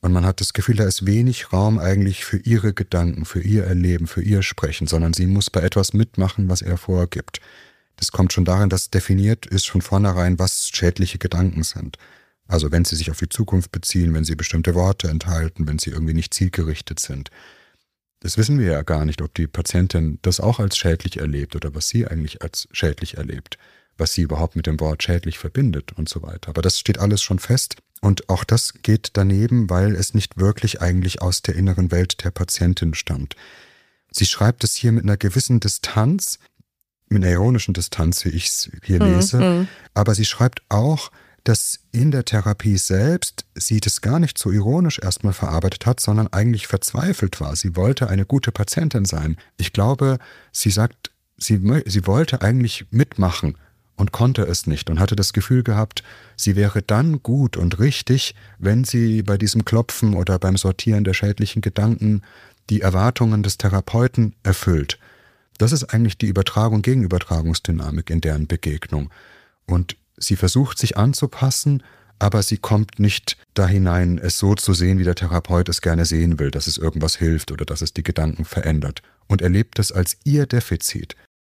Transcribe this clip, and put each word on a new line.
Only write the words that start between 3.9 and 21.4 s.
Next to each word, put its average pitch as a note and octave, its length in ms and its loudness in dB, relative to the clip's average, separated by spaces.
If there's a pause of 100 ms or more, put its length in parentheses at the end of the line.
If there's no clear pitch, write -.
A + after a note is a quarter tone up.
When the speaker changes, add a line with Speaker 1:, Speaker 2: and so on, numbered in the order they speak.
Speaker 1:
für - 140 -4
ihr G2 220 2
Sprechen, - 440 -4
sondern E2 260 2
sie F2+ 120 0
muss G2 240 2
bei F2+ 120 0
etwas F#2 320 0
mitmachen, G2 540 0
was F2+ 140 0
er F2 160 -2
vorgibt. - 640 -4 (560)
Das - 140 -6
kommt F2+ 200 2
schon F2+ 140 2
darin, F#2+ 240 2
dass F#2 220 -4
definiert G2 540 2
ist - 220 -2
von F#2 140 0
vornherein, F2+ 580 2
was - 300 -2
schädliche F2+ 480 0
Gedanken F2 460 0
sind. - 340 -8 (500)
Also D#2 240 0
wenn F2 140 4
sie - 100 -4
sich D#2+ 160 -4
auf D#2 80 -8
die - 100 -6
Zukunft F#2+ 420 -2
beziehen, F2 420 0
wenn D#2+ 100 0
sie D#2 120 -4
bestimmte E2 400 -2
Worte F2+ 340 0
enthalten, D#2+ 580 -2
wenn D2+ 120 -4
sie - 100 -6
irgendwie D#2+ 240 -4
nicht D#2+ 200 -4
zielgerichtet E2 680 -4
sind. C#2 320 -10 (880)
Das - 160 -6
wissen A2+ 220 2
wir F#2+ 120 2
ja D2 100 0
gar D2+ 240 0
nicht, D2+ 160 -2
ob D2+ 120 -8
die D#2+ 140 -2
Patientin E2+ 720 0
das - 180 0
auch A2+ 200 0
als G2+ 180 -2
schädlich E2 400 -2
erlebt C#2+ 380 -6